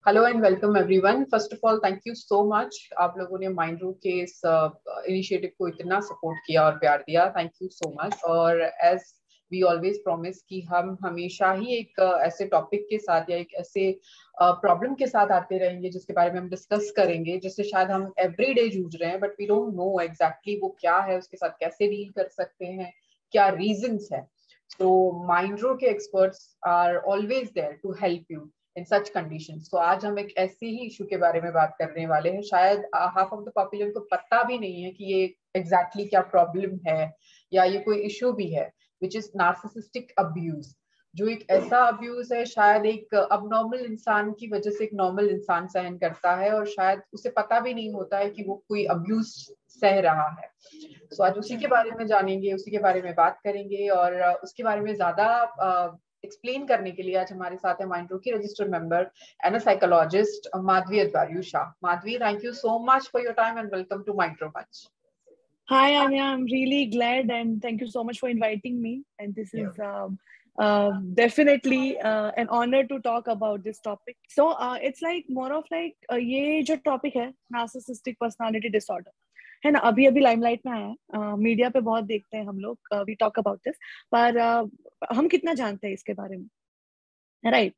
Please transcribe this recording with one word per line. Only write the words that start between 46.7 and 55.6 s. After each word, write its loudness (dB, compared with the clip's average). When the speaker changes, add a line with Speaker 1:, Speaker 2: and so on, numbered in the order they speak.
Speaker 1:
उसे -8
पता 0
भी -4
नहीं -8
होता -4
है -2
कि -12
वो -8
कोई -2
abuse -2
सह 2
रहा 0
है। -16
So -2
आज 4
उसी -8
के -4
बारे 4
में -8
जानेंगे, 2
उसी -8
के -2
बारे 2
में -8
बात 2
करेंगे -4
और, 2
uh, 0
उसके -12
बारे 0
में -4
ज्यादा, 0